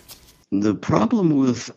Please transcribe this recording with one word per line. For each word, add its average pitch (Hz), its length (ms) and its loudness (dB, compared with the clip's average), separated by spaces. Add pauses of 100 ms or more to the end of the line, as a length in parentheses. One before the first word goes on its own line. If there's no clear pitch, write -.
(520)
The 101 220 0
problem 180 640 0
with 127 380 -2